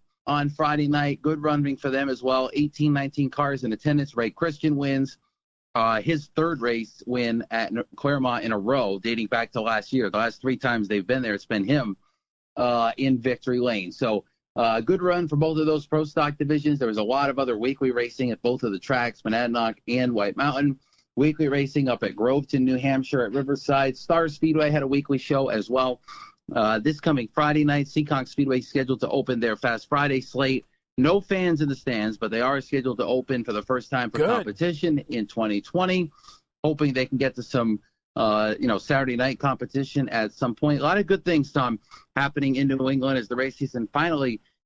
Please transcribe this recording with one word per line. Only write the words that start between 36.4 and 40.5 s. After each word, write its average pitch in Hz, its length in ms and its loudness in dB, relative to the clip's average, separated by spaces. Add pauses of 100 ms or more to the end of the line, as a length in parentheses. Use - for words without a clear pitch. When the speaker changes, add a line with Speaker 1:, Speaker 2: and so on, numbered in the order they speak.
Speaker 1:
Hoping 151 280 0
they 127 140 0
can 131 120 -2
get 131 180 -2
to 123 60 -6
some, 113 360 0 (380)
uh, 107 420 2
you - 80 -2
know, 107 120 2
Saturday 135 360 0
night 127 240 0
competition 135 720 -2
at 110 240 -2
some 120 220 -2